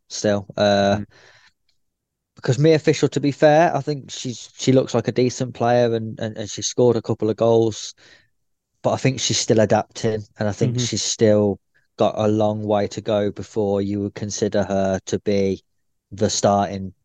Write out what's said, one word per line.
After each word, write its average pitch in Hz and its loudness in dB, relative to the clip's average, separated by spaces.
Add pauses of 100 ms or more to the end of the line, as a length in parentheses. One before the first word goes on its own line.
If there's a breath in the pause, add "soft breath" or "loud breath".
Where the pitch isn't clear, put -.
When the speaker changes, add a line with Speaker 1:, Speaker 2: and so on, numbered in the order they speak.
Speaker 1:
still. 101 -2 (100)
Uh, 101 2
Speaker 2:
Mm. 104 -8 (1300 soft breath)
Speaker 1:
because 131 -2
Mia 156 6
Fisher, 147 2
to - -2
be 143 -2
fair, 156 4
I 139 -2
think 143 -8
she's, - -12
she - 0
looks 131 2
like 117 0
a 113 -4
decent 123 -2
player 120 2
and, 110 -6
and, 110 -8
and 104 -8
she 107 -10
scored 120 2
a 107 -2
couple 107 -2
of 107 -2
goals. 113 0 (880 soft breath)
But 113 2
I 110 0
think 131 -2
she's - -2
still 110 2
adapting, 107 0 (160)
and 107 -2
I 101 -4
think 120 -2
Speaker 2:
Mm-hmm. 123 -2
Speaker 1:
she's 110 -4
still 104 2 (380)
got 104 0
a 107 0
long 107 0
way 104 0
to - -10
go 104 0
before 101 -2
you 101 -4
would 101 -6
consider 104 -2
her 95 -2
to 101 -4
be 98 -2 (500)
the 101 -2
starting 98 -2 (100)